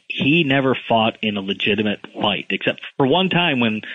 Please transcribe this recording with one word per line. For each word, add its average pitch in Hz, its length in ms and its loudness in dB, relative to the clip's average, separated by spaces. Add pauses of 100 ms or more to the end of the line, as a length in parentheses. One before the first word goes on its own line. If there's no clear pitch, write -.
He 156 360 2
never 135 320 2 (120)
fought 113 340 2
in 107 140 -2
a 101 40 -4
legitimate 101 600 -2 (200)
fight, 98 300 -2
except - 320 -4 (140)
for 139 100 2
one 175 240 2
time 170 300 2
when 110 200 0 (140)